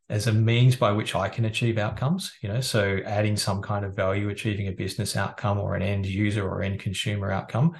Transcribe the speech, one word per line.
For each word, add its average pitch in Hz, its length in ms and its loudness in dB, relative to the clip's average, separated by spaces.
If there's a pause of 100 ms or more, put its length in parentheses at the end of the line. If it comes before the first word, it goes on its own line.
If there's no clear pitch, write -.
as 107 180 0
a 110 60 4
means 117 420 6
by 107 160 4
which 107 240 0
I 98 140 0
can 113 160 -2
achieve 110 320 0
outcomes, 123 640 -2
you 101 80 -6
know, 113 120 -2
so 98 440 0
adding 104 320 2
some 101 240 -2
kind 101 240 -2
of 95 100 -8
value, 101 340 0
achieving 101 380 -4
a 95 60 -4
business 98 420 -4
outcome 101 440 0
or 95 160 -2
an 95 60 -2
end 98 240 0
user 101 400 0
or 92 160 -4
end 98 180 -2
consumer 101 520 -4
outcome. 120 480 0